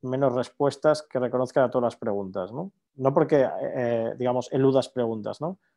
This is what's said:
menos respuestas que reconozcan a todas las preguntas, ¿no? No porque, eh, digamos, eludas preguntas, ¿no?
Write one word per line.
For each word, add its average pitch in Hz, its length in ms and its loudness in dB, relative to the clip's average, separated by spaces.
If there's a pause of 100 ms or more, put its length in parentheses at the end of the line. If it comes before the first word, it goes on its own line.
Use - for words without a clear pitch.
menos 131 340 0
respuestas 143 680 0
que - 160 -8
reconozcan 127 460 0
a 120 60 0
todas 123 140 0
las 117 120 -2
preguntas, 101 540 -6
¿no? 165 220 -10 (220)
No 135 180 0
porque, 143 340 4 (140)
eh, 117 580 -2
digamos, 123 340 -2
eludas 135 360 4
preguntas, 110 520 -4
¿no? 175 180 -6 (180)